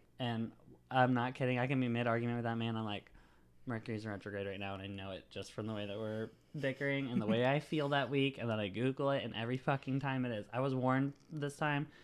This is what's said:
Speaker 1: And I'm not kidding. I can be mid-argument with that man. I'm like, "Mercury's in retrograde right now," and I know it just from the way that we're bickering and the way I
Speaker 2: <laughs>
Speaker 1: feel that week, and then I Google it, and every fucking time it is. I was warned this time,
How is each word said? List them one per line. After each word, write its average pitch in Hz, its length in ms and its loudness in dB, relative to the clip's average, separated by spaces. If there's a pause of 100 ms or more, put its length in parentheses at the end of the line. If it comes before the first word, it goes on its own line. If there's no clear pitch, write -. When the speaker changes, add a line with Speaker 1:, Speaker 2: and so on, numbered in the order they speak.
(180)
Speaker 1:
And 117 340 -2 (380)
I'm 127 240 6
not 127 220 0
kidding. 127 240 2
I 123 80 2
can 135 120 2
be 123 100 2
mid-argument 120 480 2
with 120 80 -2
that 117 120 0
man. 113 200 0
I'm 110 80 -2
like, 101 260 -6 (540)
"Mercury's 113 400 -4
in 110 60 -4
retrograde 101 360 -4
right 98 120 -6
now," 98 160 -4
and 95 60 -6
I 98 60 -8
know 98 240 -8
it 92 180 -10
just 98 220 -8
from 110 160 -4
the 110 60 -2
way 104 120 -2
that 101 140 -6
we're 110 300 -4 (280)
bickering 139 540 0
and 120 100 2
the 104 60 0
way 117 180 4
I 139 140 4
Speaker 2:
<laughs> - 120 -8
Speaker 1:
feel 147 180 2
that 139 200 2
week, 139 300 2
and 117 100 -2
then 110 100 2
I 104 100 0
Google 131 420 2
it, 131 140 2
and 117 100 -6
every 117 220 -2
fucking 135 420 0
time 131 260 0
it 123 60 -2
is. 104 220 -4
I 123 80 0
was 135 120 0
warned 131 380 2 (200)
this 143 260 -6
time, 147 300 0 (160)